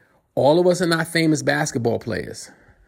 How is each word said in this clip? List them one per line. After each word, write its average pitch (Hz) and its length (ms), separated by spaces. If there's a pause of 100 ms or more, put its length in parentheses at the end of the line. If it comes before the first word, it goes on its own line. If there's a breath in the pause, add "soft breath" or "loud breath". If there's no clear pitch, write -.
(360 soft breath)
all 143 240
of 180 80
us 175 140
are 180 60
not 165 200
famous 156 340
basketball 135 580
players. 82 520 (360 soft breath)